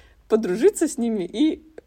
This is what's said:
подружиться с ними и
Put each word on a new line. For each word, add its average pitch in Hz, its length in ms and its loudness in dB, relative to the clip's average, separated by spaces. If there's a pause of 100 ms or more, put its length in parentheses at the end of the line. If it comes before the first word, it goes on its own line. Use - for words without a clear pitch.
(280)
подружиться 226 600 2
с - 100 -10
ними 226 260 -2
и 277 380 0 (240)